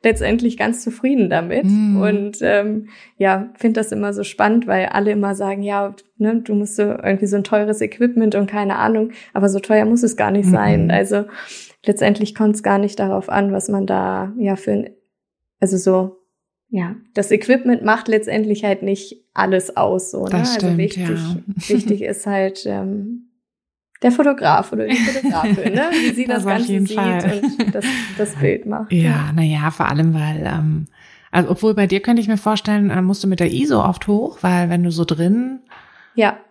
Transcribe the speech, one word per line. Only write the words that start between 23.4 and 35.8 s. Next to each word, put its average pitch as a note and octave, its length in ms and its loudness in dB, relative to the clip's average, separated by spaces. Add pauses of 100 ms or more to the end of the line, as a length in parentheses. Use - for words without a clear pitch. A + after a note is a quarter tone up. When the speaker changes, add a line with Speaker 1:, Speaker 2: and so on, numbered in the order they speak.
Speaker 1:
der B3 80 6
Fotograf C4 640 2
oder A3 140 -2
die B3+ 100 0
Fotografin, G#3+ 760 0
ne? D4+ 240 0
Wie B3 140 2
sie A#3+ 140 -2
Speaker 2:
<laughs> - 20 -6
Das A#3+ 160 -2
Speaker 1:
das - 20 -4
Speaker 2:
auf G3 60 0
Speaker 1:
Ganze A3 220 -2
Speaker 2:
jeden G3 140 2
Speaker 1:
sieht G#3+ 100 -4
Speaker 2:
Fall. F#3 340 0
Speaker 1:
und A3+ 420 -2
das, G#3 120 -4 (320)
das G#3 180 -4
Bild - 300 0
macht. G#3+ 260 -6
Speaker 2:
Ja, F3 80 2
Speaker 1:
Ja. D3+ 340 0
Speaker 2:
na E3 100 2
ja, D#3 280 0
vor - 160 -2
allem, D#3+ 260 2
weil, D3+ 320 -4
ähm, D#3 420 -2 (440)
also F3+ 200 0
obwohl A3 220 0
bei G3 140 2
dir F#3+ 140 0
könnte A#3 200 2
ich G#3 60 -2
mir G#3+ 100 0
vorstellen, G#3 520 0
äh, F#3 120 0
musst F#3+ 220 0
du G3 60 0
mit F#3 100 0
der F3 120 2
iso C#4 300 2
oft - 280 -2
hoch, G#3+ 320 0
weil F3 280 2
wenn F3 140 2
du F3 80 0
so E3 140 0
drin A3 560 0 (540)